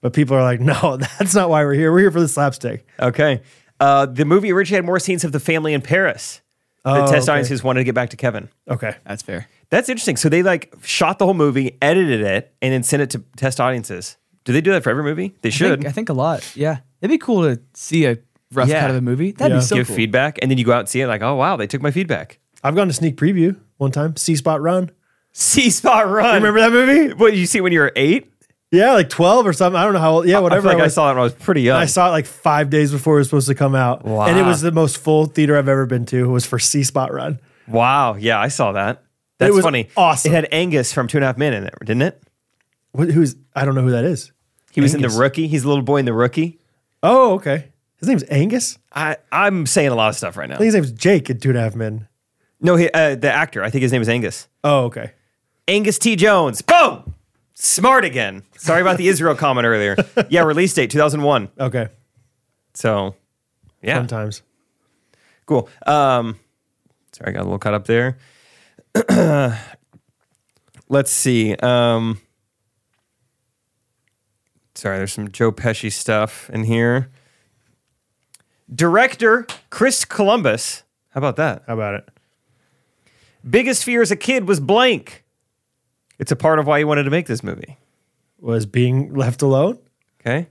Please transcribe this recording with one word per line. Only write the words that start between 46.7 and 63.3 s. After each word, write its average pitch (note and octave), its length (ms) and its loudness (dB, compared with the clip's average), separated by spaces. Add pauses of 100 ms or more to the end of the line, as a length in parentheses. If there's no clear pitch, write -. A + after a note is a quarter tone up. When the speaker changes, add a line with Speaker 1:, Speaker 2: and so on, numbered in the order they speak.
Speaker 1:
Oh, A#3+ 340 4
okay. C#3+ 340 -4 (280)
His E3 100 -6
name's G#3+ 220 2
Angus? G#3 480 -2 (160)
Speaker 2:
I, D3+ 240 -4 (140)
I'm F#3 340 0
saying D3 240 2
a B2 60 0
lot A2 140 2
of G#2 60 -6
stuff F2+ 220 -10
right D2 100 -10
now. C2 80 -12
Speaker 1:
I - 40 -12
think G#3+ 60 2
his A3 100 2
name's D3 160 0
Jake D3 400 0
in A#2+ 80 -6
Two C3+ 100 -2
and B2 80 2
a A#2+ 40 0
Half A2 140 -2
Men. A2 320 -8 (540)
Speaker 2:
No, F3 140 4
he, E3+ 160 4
uh, D#3 240 2
the C3 180 -2
actor. C#3 300 -2
I A2+ 80 -4
think C3+ 100 -2
his B2+ 100 0
name B2 120 0
is A2 60 -2
Angus. A#2 380 -4 (160)
Speaker 1:
Oh, C#3+ 220 2
okay. A2+ 280 -10 (540)
Speaker 2:
Angus G3+ 300 0
T. A3+ 180 0
Jones. F3 460 2
Boom! - 540 2 (460)
Smart A#3+ 440 2
again. G#2+ 380 -6 (140)
Sorry E3 220 0
about F#3 180 2
the F3+ 120 2
Israel E3 260 2
comment B2+ 320 0
earlier. G#2 300 0 (160)
Speaker 1:
<laughs> - 160 -2
Speaker 2:
Yeah, E3+ 140 4
release D#3+ 300 0
date, B2+ 180 0
two C3+ 60 -2
thousand D3+ 260 0
one. B2+ 260 0 (100)
Speaker 1:
Okay. B2+ 300 -4 (840)
Speaker 2:
So, G2+ 420 -4 (640)